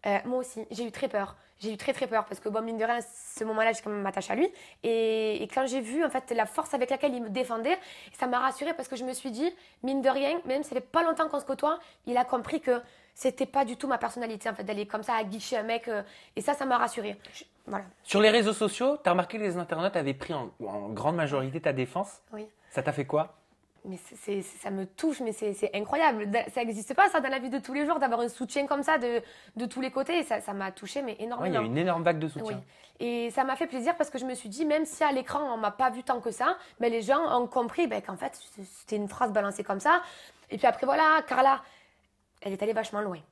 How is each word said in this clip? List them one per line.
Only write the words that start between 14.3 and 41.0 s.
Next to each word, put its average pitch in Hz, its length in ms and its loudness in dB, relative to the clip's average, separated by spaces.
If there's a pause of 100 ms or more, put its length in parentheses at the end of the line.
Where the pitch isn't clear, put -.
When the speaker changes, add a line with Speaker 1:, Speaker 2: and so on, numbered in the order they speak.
Speaker 1:
en 196 40 -4
fait, 202 100 -8
d'aller 208 220 -2
comme 214 180 -4
ça 240 100 0
à 220 100 0
guicher 208 320 -4
un 214 60 0
mec, 233 260 -2
euh, 208 140 -2 (340)
et 214 60 -4
ça, 285 100 2
ça 285 140 0
m'a 247 100 4
rassurée. 214 400 0 (160)
Je, - 120 -16 (220)
voilà. - 200 -6 (160)
Speaker 2:
Sur - 180 4
les 214 100 12
réseaux 220 220 6
sociaux, 240 500 2
t'as 175 100 6
remarqué 180 260 2
que 214 60 -2
les 180 120 0
internautes 175 400 0
avaient 139 160 2
pris 139 220 -4
en, 123 160 -4 (160)
en 101 240 -6
grande 143 260 0
majorité 139 460 0
ta 151 100 2
défense. 131 480 -2 (120)
Speaker 1:
Oui. 214 140 -12 (220)
Speaker 2:
Ça - 140 -4
t'a 147 100 0
fait 139 140 -2
quoi ? 151 300 0 (500)
Speaker 1:
Mais 185 160 -10
c'est, - 140 -20
c'est, 196 240 -4
ça - 300 -10
me 190 160 -4
touche, 302 340 -2
mais 233 120 -2
c'est, 208 200 -2
c'est 196 240 0
incroyable. 220 540 2
Da-, 226 240 0
ça 247 80 0
existe 226 320 -4
pas, 381 160 8
ça, 330 100 4
dans 262 80 -2
la 269 100 0
vie 254 120 -6
de 277 80 -2
tous 262 160 -8
les 294 100 0
jours, 311 140 2
d'avoir 240 220 2
un 240 100 0
soutien 277 360 -2
comme 277 160 0
ça 311 140 4
de, 240 240 0 (360)
de 233 100 -4
tous 262 160 -6
les 262 80 -2
côtés. 311 320 0
Ça, 208 180 -2
ça 202 140 -8
m'a 190 180 -4
touchée, 214 300 -6
mais 240 100 -4
Speaker 2:
Ouais, - 60 -10
il 202 60 -4
y - 20 -
a - 0 -
Speaker 1:
énormément. 185 400 0
Speaker 2:
une 117 100 -2
énorme 170 260 2
vague 165 160 4
de 156 100 -2
soutien. 208 340 -6 (380)
Speaker 1:
Oui. 233 60 -4
Et 233 240 -2
ça 262 140 0
m'a 262 120 -2
fait 330 100 -2
plaisir 262 320 0
parce 294 100 0
que - 100 -10
je 240 60 -6
me 254 80 -4
suis 247 160 -10
dit, 254 160 -4
même 302 220 2
si - 180 -2
à 285 80 4
l'écran, 262 260 -2 (140)
on 226 60 -4
m'a 214 120 0
pas 254 200 2
vu 240 120 -10
tant 247 200 -2
que 233 80 -2
ça, 294 260 0 (240)
mais 233 80 4
les 226 140 0
gens 269 360 4
ont 240 80 2
compris, 247 400 2
ben, 214 140 -2
qu'en 190 160 -8
fait, - 180 -6 (220)
c-, 202 80 -14
c'était - 320 -6
une 208 100 0
phrase 208 280 0
balancée 202 300 0
comme 196 160 -2
ça. 330 200 6 (500)
Et - 60 -6
puis 226 100 4
après, 240 200 4
voilà, 311 420 6